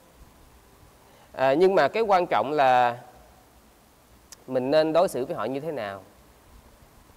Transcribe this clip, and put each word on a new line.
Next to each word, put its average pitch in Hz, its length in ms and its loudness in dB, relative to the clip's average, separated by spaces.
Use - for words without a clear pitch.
À, 135 200 0
nhưng 185 220 2
mà 147 120 2
cái 214 160 -2
quan 185 240 2
trọng 127 240 -2
là 127 460 2
mình 127 240 -2
nên 156 220 2
đối 175 140 4
xử 139 180 -6
với 165 100 -8
họ 107 100 -6
như 135 140 -6
thế 160 120 -8
nào, 101 300 -10